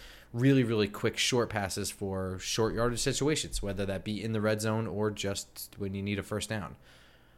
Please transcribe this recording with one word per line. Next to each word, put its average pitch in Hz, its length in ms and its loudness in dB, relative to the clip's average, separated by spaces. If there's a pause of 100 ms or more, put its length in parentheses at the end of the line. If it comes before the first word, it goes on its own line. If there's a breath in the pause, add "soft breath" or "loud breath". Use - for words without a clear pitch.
(320 loud breath)
really, 131 320 6
really 110 240 2
quick 104 280 -2
short 117 320 2
passes 101 420 -2
for 95 500 -4
short 110 340 0
yardage 117 240 2
situations, 135 640 0
whether 98 240 -2
that 95 180 -2
be 104 180 -4
in 113 100 -2
the 110 80 2
red 107 200 2
zone 110 260 0
or 104 240 0
just - 680 -6
when 98 160 -2
you 98 80 -2
need 101 160 0
a 98 40 0
first 104 260 -4
down. 101 280 -6 (600 soft breath)